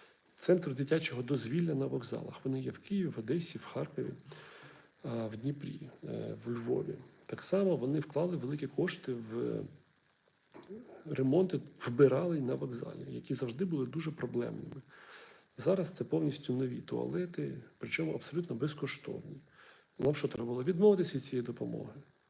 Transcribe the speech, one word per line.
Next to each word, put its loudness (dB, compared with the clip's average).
Центр 4
дитячого 2
дозвілля 2
на 2
вокзалах. -4
Вони -2
є -4
в -10
Києві, 0
в -6
Одесі, -2
в -14
Харкові, -4
а, -2
в -8
Дніпрі, -6
е, -4
в -2
Львові. -2
Так -8
само 4
вони 2
вклали 0
великі -4
кошти 0
в -2
ремонти 4
вбиралень 6
на 2
вокзалі, -6
які -6
завжди -2
були 2
дуже -4
проблемними. -4
Зараз 2
це -4
повністю 0
нові 0
туалети, -2
причому -2
абсолютно -4
безкоштовні. -4
Нам 4
що, 0
треба -4
було 0
відмовитися 6
від -2
цієї 0
допомоги? -4